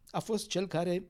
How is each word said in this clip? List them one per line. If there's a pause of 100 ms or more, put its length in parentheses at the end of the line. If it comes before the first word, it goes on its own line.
(100)
a
fost
cel
care